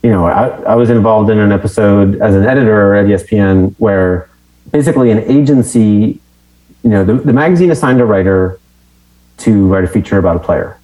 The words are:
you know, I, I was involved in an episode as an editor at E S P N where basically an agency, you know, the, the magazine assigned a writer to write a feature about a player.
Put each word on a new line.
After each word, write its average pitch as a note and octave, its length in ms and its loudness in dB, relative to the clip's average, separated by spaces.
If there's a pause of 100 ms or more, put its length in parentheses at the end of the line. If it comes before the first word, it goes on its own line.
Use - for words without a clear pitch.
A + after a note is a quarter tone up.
you A#2+ 80 2
know, F2+ 160 0
I, F#2 200 0 (140)
I - 140 0
was A#2+ 160 2
involved A2 400 2
in G#2+ 80 2
an G#2 120 2
episode G2+ 720 0
as G#2 140 2
an G2+ 100 2
editor G#2+ 480 2
at G2+ 160 0
E G#2 40 2
S F#2+ 100 -4
P A2 140 -4
N F#2+ 420 0
where F#2 500 -2 (420)
basically C3+ 380 0
an A2 100 2
agency, A#2+ 1000 0 (640)
you A#2+ 80 0
know, G2 120 0
the, G#2+ 120 0
the C3 180 -2
magazine E3+ 380 2
assigned C3 280 0
a A#2+ 60 2
writer F#2+ 540 -2 (760)
to G2+ 300 0
write F#2+ 160 0
a F2+ 40 -4
feature G2 320 -4
about F2 160 0
a E2+ 40 -4
player. - 440 -6